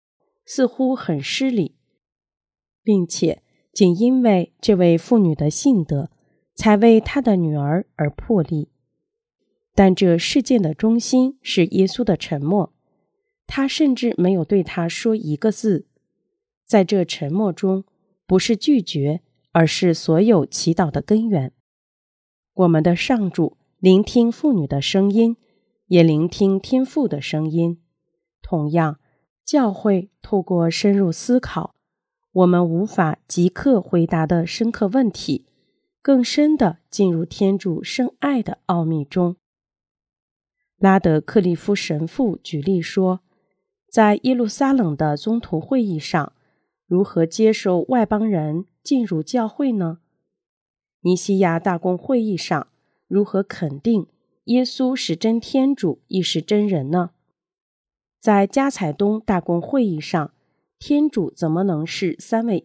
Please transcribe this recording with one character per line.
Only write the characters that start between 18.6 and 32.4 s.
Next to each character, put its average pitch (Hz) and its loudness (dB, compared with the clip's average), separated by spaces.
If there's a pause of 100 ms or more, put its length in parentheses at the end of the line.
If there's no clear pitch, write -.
绝， 151 -4 (300)
而 165 4
是 175 0
所 160 0
有 214 4
祈 - -2
祷 170 0
的 143 -4
根 220 0
源。 143 -2 (1040)
我 185 2
们 156 4
的 175 2
上 214 -2
主 - -4 (220)
聆 190 6
听 233 2
妇 285 -2
女 160 0
的 139 -4
声 196 0
音， 226 2 (500)
也 175 6
聆 160 2
听 196 0
天 254 -2
父 262 -2
的 143 -8
声 156 -4
音。 170 -2 (600)
同 151 -4
样， 160 0 (460)
教 254 0
会 196 -2 (120)
透 196 -2
过 170 0
深 202 0
入 185 2
思 247 0
考， - -8 (600)
我 185 4